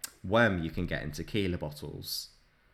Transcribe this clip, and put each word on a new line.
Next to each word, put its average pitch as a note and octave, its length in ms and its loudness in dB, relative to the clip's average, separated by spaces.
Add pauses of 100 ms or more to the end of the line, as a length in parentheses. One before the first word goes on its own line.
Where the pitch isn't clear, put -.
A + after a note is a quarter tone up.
(240)
worm G2 380 6
you D#2+ 80 -2
can F2 160 -2
get D2+ 160 -2
in D2+ 100 -6
tequila F2 460 -2
bottles?" D2+ 720 -8 (440)